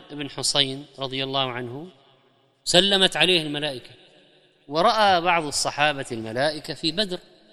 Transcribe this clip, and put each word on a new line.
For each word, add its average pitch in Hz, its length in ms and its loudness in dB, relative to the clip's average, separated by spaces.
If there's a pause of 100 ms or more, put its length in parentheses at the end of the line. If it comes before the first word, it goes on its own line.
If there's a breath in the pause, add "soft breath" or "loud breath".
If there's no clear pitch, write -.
(120)
بن 147 180 -10
حسين 139 560 -2 (140)
رضي 135 240 -6
الله 135 280 -2
عنه 123 400 -10 (720)
سلمت 190 540 4
عليه 170 240 4
الملائكة، 147 480 -6 (800)
ورأى 190 540 4
بعض 170 240 2
الصحابة 143 680 0
الملائكة 127 640 -4
في 156 180 -4
بدر 180 280 -4 (320)